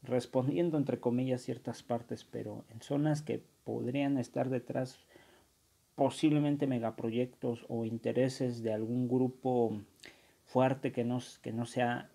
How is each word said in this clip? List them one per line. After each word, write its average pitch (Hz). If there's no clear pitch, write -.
respondiendo, 143
entre 135
comillas, 123
ciertas 120
partes, 117
pero 110
en 113
zonas 151
que 113
podrían 127
estar 131
detrás 131
posiblemente 147
megaproyectos 120
o 117
intereses 117
de 113
algún 117
grupo 123
fuerte 131
que 120
no, 123
que 120
no 117
sea 123